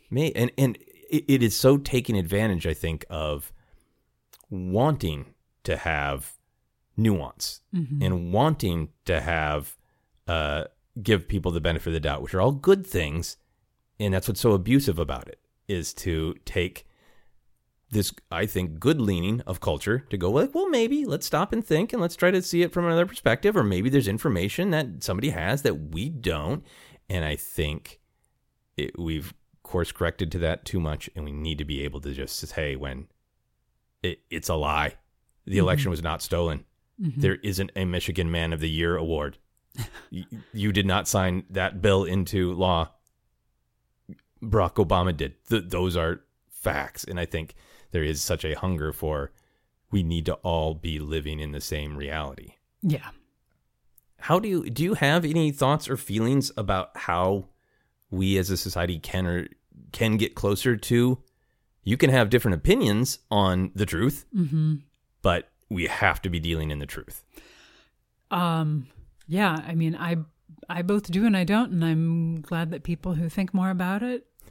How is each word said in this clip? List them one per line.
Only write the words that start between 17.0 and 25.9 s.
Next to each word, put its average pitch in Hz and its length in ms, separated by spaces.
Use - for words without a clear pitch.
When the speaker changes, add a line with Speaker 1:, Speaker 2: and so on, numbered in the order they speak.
Speaker 1:
this, 107 220
I 87 160
think, 87 340
good 143 200
leaning 98 460
of 90 140
culture 101 400
to 110 60
go 90 140
like, 185 240
"Well, 370 140
maybe 277 360
let's 165 220
stop 165 260
and 220 120
think 170 280
and 240 100
let's 170 140
try 180 140
to 185 120
see 170 200
it 165 100
from 175 140
another 170 200
perspective. 190 500
Or 135 80
maybe 101 260
there's 131 180
information 107 600
that 147 320
somebody 110 280
has 113 320
that 110 120